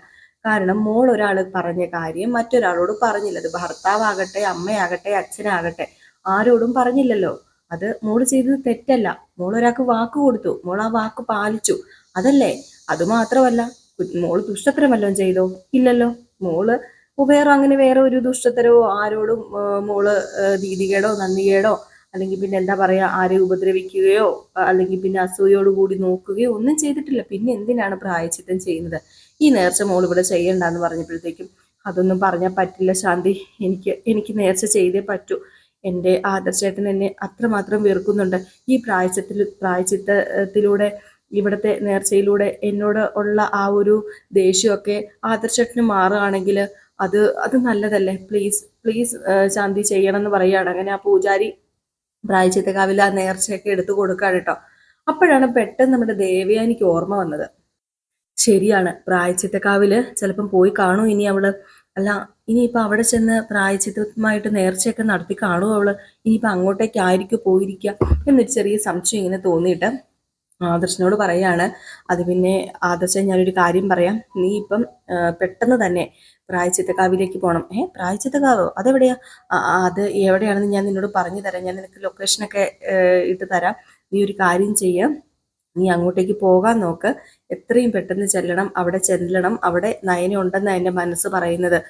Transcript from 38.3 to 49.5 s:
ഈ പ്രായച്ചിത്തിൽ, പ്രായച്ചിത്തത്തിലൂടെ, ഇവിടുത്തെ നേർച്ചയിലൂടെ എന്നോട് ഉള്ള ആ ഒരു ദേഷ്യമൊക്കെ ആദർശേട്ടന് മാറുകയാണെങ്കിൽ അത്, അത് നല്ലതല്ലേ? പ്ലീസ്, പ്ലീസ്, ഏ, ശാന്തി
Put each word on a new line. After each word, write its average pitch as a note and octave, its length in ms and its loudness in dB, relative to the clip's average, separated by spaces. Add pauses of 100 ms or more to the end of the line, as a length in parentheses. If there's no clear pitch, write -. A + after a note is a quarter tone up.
ഈ C4 80 4
പ്രായച്ചിത്തിൽ, G3 640 -2
പ്രായച്ചിത്തത്തിലൂടെ, G3+ 1600 0 (320)
ഇവിടുത്തെ G3+ 500 0
നേർച്ചയിലൂടെ G3 840 0
എന്നോട് G#3 520 -2
ഉള്ള G#3 380 0
ആ G3 140 -2
ഒരു G3+ 280 2 (380)
ദേഷ്യമൊക്കെ G3+ 760 0 (160)
ആദർശേട്ടന് A3+ 560 -2
മാറുകയാണെങ്കിൽ G3 840 0 (320)
അത്, G3+ 380 2
അത് - 200 0
നല്ലതല്ലേ? G#3 580 0
പ്ലീസ്, G3+ 480 -4 (220)
പ്ലീസ്, A3+ 300 -2 (140)
ഏ, G3 180 4
ശാന്തി G3 340 -2